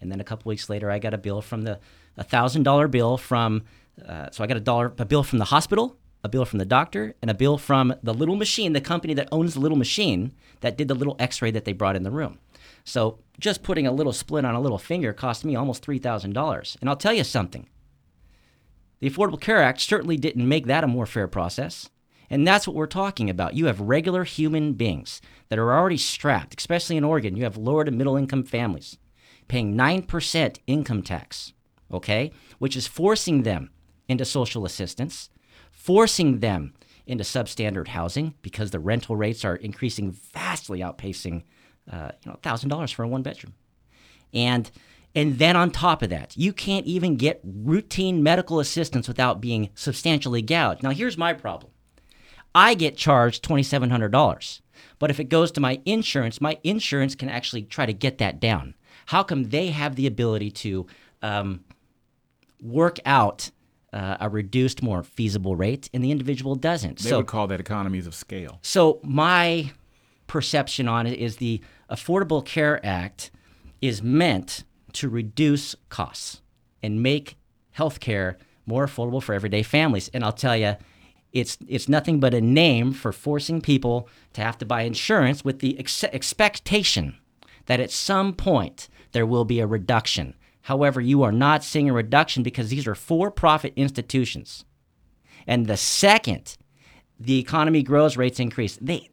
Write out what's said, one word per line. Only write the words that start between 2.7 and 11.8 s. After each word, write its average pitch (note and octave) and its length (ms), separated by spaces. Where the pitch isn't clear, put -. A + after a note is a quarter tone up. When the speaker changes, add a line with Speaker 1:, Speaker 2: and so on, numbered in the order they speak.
Speaker 1:
bill B2 300
from, A2+ 480
uh, D#2 240
so - 140
I - 20
got A#2+ 100
a A2 40
dollar, A#2+ 380
a A#2 60
bill C#3 200
from A#2 160
the G2+ 60
hospital, G#3 500
a G#2+ 60
bill B2+ 160
from G#2+ 160
the F#2+ 40
doctor, B2+ 560
and A#2 80
a A2 60
bill C#3 240
from C3+ 340
the A2+ 100
little D#3 220
machine, G#3 360
the C#3+ 80
company E3+ 340
that C#3 180
owns D#3+ 220
the C3+ 60
little D3+ 160
machine B2 560
that A#2+ 160
did D3 100
the C3+ 80
little C3+ 240
x-ray A#2+ 320
that G#2+ 140
they G#2 80
brought G2 240